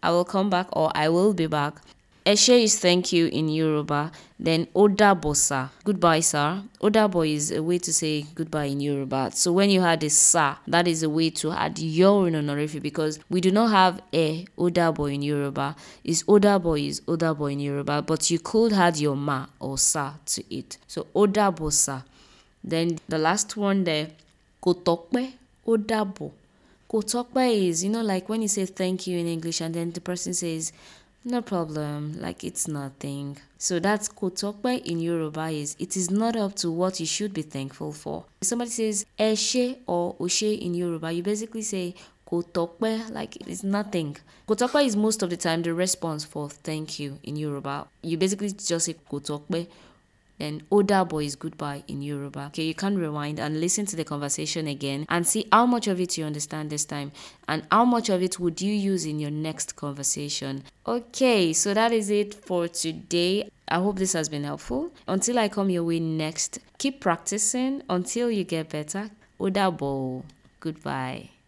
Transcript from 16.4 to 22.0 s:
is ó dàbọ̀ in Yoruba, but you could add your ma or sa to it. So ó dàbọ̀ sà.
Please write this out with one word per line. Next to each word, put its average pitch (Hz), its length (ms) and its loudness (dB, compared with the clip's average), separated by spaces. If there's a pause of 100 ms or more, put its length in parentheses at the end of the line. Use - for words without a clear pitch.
is 147 200 -6
ó 165 80 0
dàbọ̀ 151 360 0
in 143 80 -4
Yoruba, 143 420 -2
but 156 280 0
you 170 80 2
could 220 360 2
add 175 240 4
your 147 180 0
ma 143 300 -2 (120)
or 135 200 -6
sa 143 340 0 (140)
to - 240 -6
it. - 260 -10 (100)
So - 280 -10
ó 202 120 6
dàbọ̀ 190 460 0
sà. 135 300 0 (600)